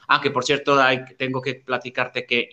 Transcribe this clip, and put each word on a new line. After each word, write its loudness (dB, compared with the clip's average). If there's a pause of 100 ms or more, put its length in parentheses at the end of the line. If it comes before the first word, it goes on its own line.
Ah, 2
que 0
por -2
cierto, 2
hay, 4 (160)
tengo -4
que -6
platicarte -6
que -2